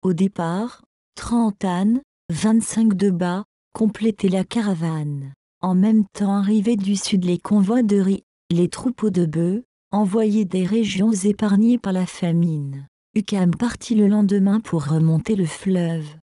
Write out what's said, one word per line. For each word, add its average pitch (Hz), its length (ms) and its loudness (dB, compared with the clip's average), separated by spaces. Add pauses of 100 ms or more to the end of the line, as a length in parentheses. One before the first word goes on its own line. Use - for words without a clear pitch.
Au 185 120 0
départ, 185 680 -4 (320)
trente 226 520 -2
ânes, 196 340 0 (320)
vingt-cinq 220 640 2
de 190 160 2
bâts, 180 340 -2 (300)
complétaient 214 560 0
la 185 160 0
caravane. 160 880 -4 (280)
En 185 140 0
même 214 380 4
temps 202 220 -2
arrivaient 208 420 0
du 196 180 -2
sud 190 300 -2
les 175 120 0
convois 214 460 2
de 202 140 2
riz, 190 260 0 (260)
les 175 200 2
troupeaux - 400 -4
de 175 160 0
bœufs, 170 400 -2 (260)
envoyés 208 540 2
des 185 200 -2
régions 208 460 0
épargnées 208 680 2
par 196 120 -4
la 185 140 0
famine. 156 840 -2 (260)
Ukam 190 400 0
partit - 420 -4
le 208 120 4
lendemain 202 540 2
pour 160 240 -4
remonter 160 500 0
le 190 100 0
fleuve. 165 640 -4 (220)